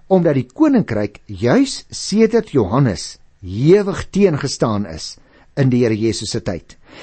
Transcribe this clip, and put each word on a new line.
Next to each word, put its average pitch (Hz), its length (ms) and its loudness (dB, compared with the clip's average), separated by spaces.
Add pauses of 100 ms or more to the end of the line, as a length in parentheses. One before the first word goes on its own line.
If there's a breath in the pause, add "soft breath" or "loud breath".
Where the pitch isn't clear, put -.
omdat 170 260 2
die 131 200 -2
koninkryk 185 720 0
juis 123 640 0
sedert 220 600 0
Johannes 113 680 0 (240)
hewig 160 680 0
teengestaan 139 760 0
is 78 320 -14 (380 soft breath)
in 135 140 2
die 123 140 2
Here 110 140 0
Jesus 107 320 -2
se 110 120 -6
tyd. - 360 -10 (240 loud breath)